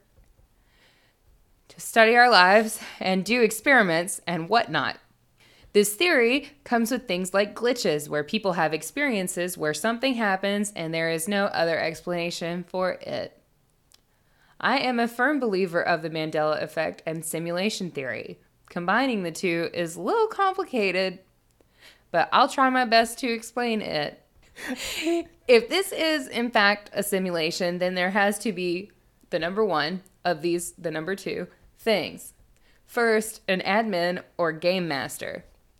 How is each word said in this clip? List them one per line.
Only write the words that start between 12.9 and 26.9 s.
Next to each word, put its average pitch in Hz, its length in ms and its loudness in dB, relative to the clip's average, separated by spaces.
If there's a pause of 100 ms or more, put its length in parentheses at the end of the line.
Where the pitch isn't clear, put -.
it. - 420 -8 (1300)
I 247 180 2
am 247 200 0
a 233 80 0
firm 262 320 0
believer 185 420 0
of 165 200 0
the 160 80 -6
Mandela 156 520 -2
effect 165 440 -6
and 160 180 -6
simulation 175 680 -4
theory. 123 480 -10 (300)
Combining 208 540 0
the 165 80 -4
two 170 420 -2
is 170 220 -4
a 170 60 -10
little 427 260 2
complicated, 208 920 -2 (920)
but - 200 2
I'll 254 180 6
try 269 200 2
my 254 160 2
best 226 340 2
to 262 80 -4
explain 233 540 -2
it. 156 400 -4 (460)
<laughs> 330 600 -4 (200)
If 233 200 8
this 359 240 -2
is, 311 360 0
in 240 240 -4
fact, 208 420 2